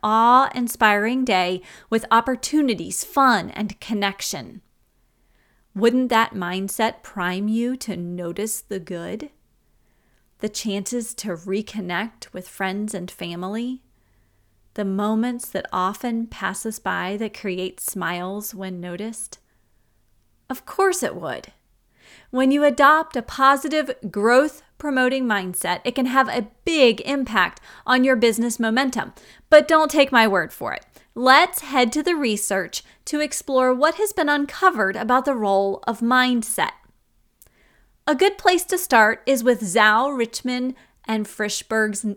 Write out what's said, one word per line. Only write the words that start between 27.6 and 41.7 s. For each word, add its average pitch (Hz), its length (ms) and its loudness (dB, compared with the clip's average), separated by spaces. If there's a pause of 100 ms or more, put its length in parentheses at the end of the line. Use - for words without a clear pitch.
on 254 160 4
your 262 140 4
business 226 420 2
momentum. 240 540 -2 (380)
But 302 180 8
don't 311 220 4
take 294 200 4
my 233 160 6
word 190 280 0
for - 180 -8
it. - 140 -12 (320)
Let's 269 440 4
head 254 300 0
to 302 100 -2
the 349 120 0
research 208 680 -4 (240)
to 302 140 -4
explore 262 520 0
what 294 220 2
has 415 180 -2
been 311 160 0
uncovered 285 680 0
about 247 280 2
the 277 100 0
role 196 520 0
of 214 140 -4
mindset. 247 720 2 (1300)
A 302 80 0
good 392 220 2
place 359 280 2
to - 120 -2
start 226 480 4
is 254 180 2
with 233 200 2
Zhao, 214 520 4
Richman, 247 600 -4 (320)
and 220 180 -2
Frischberg's 214 800 -4 (120)